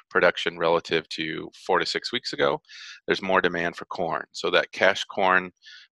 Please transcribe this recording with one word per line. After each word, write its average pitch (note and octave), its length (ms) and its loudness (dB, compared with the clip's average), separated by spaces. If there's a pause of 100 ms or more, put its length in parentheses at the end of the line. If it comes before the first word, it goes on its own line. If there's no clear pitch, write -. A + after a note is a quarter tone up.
(120)
production F2 460 2
relative E2 520 0
to D#2+ 400 -8 (160)
four F2+ 140 2
to E2+ 60 0
six - 280 -4
weeks - 180 -6
ago. C#2+ 300 0 (460)
There's F2 160 0
more F#2+ 180 2
demand E2+ 340 0
for - 100 -14
corn. D#2+ 460 -6
So - 200 -6
that E2+ 200 2
cash G2 340 2
corn F#2 460 2 (440)